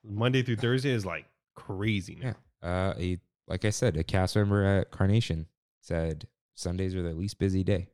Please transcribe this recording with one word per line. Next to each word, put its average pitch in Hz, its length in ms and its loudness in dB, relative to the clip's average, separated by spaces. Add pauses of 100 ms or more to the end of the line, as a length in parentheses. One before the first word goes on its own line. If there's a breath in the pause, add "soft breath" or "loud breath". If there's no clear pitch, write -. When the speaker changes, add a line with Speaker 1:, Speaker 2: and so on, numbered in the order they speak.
Speaker 1:
Monday 117 380 2
through 120 140 0
Thursday 127 340 0
is, 107 160 -2
like, 82 200 -8 (280)
crazy 98 600 -2
now. 123 180 -6 (280)
Speaker 2:
Yeah. 85 60 -6
Uh, 92 300 0
a, 90 200 -2 (300)
like 92 160 -4
I 107 60 4
said, 127 260 0
a 95 80 0
cast 92 320 2
member 101 280 4
at 98 260 2
Carnation 95 560 2 (340)
said 80 460 -4 (300)
Sundays 92 400 -2
are 90 60 -2
their 85 120 -4
least 95 240 -6
busy 95 260 2
day. 92 300 0